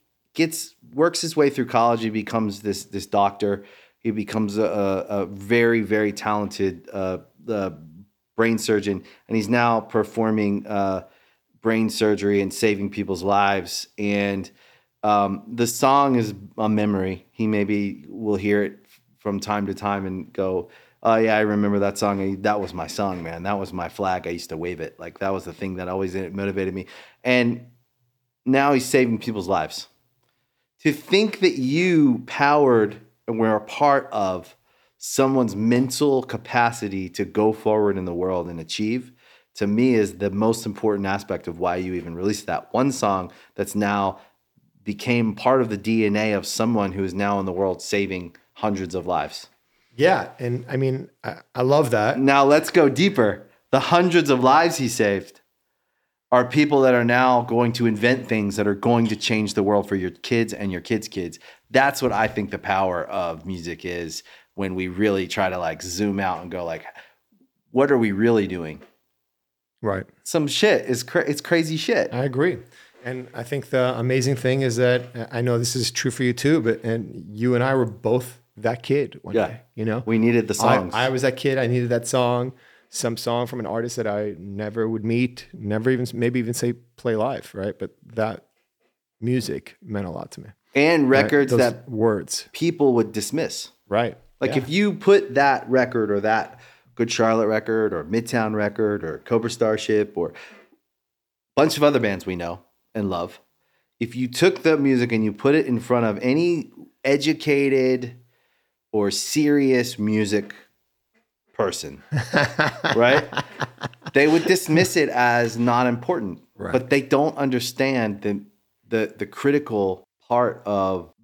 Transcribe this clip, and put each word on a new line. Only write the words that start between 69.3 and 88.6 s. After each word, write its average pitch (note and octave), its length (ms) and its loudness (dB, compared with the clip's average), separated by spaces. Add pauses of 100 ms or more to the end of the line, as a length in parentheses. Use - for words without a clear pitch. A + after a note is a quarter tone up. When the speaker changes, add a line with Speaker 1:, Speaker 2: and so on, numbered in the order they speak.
Speaker 2:
Right. G2 240 -4 (180)
Speaker 1:
Some D#3 240 0
shit F3+ 380 4
is B2 180 -2
cra-, - 240 0
it's D3 140 -4
crazy D#3+ 360 0
shit. D#3+ 360 0
Speaker 2:
I B2 120 -2
agree. C#3 320 0 (460)
And B2+ 300 -10
I A#2+ 100 -12
think C3 260 -8
the B2+ 280 2
amazing B2+ 380 2
thing C3 260 0
is A#2+ 160 0
that, B2 260 2 (120)
uh, A2+ 160 -8
I A#2+ 100 -4
know A#2+ 180 2
this A#2+ 160 -2
is A#2+ 160 -2
true - 180 -2
for C3 140 -4
you B2 100 2
too, C#3+ 260 2
but, A2+ 240 0
and A2+ 460 -4
you A#2 240 0
and A#2+ 100 2
I C3+ 120 2
were B2 100 4
both A#2 560 -2 (160)
that A#2 240 -4
kid - 400 -2
one G2+ 140 -8
Speaker 1:
Yeah. G#2 120 2
Speaker 2:
day, A#2 140 -12 (140)
you A2 100 -6
know? A2+ 220 -2
Speaker 1:
We A2+ 100 2
needed A#2 300 2
the G2+ 80 -2
Speaker 2:
I, A#2 220 4
Speaker 1:
songs. F2+ 180 -4
Speaker 2:
I B2+ 140 0
was B2+ 120 -2
that C3 160 0
kid. C3+ 220 0
I B2 80 0
needed A#2+ 220 0
that A#2+ 180 0
song, B2 460 0 (360)
some A#2 260 -4
song A#2+ 300 -2
from A#2+ 140 -10
an G#2+ 80 -8
artist A#2 300 -6
that A2 100 -2
I G#2 320 -4
never G#2+ 500 -4
would A2+ 160 -4
meet, B2 480 -2
never G#2+ 380 -2
even, B2 240 0
maybe B2 240 0
even A#2 160 -4
say A#2+ 180 -2 (220)
play A#2 200 -2
live, A#2 380 -4
right? G2+ 240 -6
But - 140 -10 (240)
that A2 300 -4 (760)